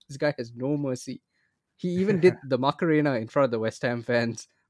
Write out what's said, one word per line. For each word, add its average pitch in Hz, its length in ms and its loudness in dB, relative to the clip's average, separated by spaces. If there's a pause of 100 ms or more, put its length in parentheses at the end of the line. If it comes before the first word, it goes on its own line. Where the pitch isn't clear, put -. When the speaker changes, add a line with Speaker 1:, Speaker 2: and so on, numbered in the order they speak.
Speaker 1:
this 139 80 -14
guy 147 200 -2
has 117 180 -10
no 131 220 -4
mercy. 135 460 -6 (540)
He 180 120 -6 (120)
even 190 200 2
did 180 200 6
Speaker 2:
<laughs> 139 80 -12
Speaker 1:
the 127 100 0
Macarena 147 560 2
in 113 140 -4
front 139 180 2
of 120 60 0
the 113 80 0
West 110 220 -4
Ham 120 200 -2
fans 117 460 -2 (220)